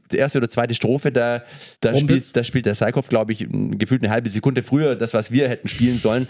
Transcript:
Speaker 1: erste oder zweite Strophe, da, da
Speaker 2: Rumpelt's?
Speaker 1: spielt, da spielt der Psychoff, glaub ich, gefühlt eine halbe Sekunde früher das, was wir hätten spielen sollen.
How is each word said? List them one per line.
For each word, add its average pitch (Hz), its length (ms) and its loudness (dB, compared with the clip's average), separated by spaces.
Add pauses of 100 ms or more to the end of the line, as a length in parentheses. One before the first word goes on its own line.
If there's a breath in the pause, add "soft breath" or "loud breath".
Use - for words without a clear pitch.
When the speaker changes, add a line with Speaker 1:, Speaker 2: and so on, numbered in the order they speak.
(120)
Speaker 1:
erste 139 280 0
oder 117 100 0
zweite 120 260 -2
Strophe, 131 380 0
da, 120 300 0 (360 loud breath)
da 113 120 2
Speaker 2:
Rumpelt's? 135 360 2
Speaker 1:
spielt, - 100 -14
da 120 60 2
spielt 120 220 -4
der 104 80 2
Psychoff, 107 340 0
glaub 110 240 0
ich, - 180 -4
gefühlt 104 540 -2
eine 104 80 0
halbe 120 180 0
Sekunde 120 320 0
früher 139 360 2
das, 117 160 -4
was 107 180 -2
wir 131 160 2
hätten 120 220 -4
spielen 120 280 2
sollen. 117 320 0